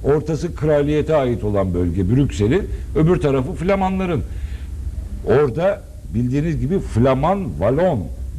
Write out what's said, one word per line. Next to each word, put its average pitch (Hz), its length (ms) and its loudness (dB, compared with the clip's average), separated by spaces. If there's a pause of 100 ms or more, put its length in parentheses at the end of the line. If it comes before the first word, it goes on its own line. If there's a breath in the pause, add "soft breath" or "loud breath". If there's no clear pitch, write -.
Ortası 156 500 0
kraliyete 151 600 2
ait 120 280 0
olan 98 300 0
bölge 87 360 0
Brüksel'in. 131 520 2 (340 loud breath)
Öbür 156 240 4
tarafı 139 320 0
Flamanların. 185 680 0 (1040 loud breath)
Orada 147 560 2 (320)
bildiğiniz 131 460 0
gibi 151 140 0
Flaman-Valon 135 1200 2 (400)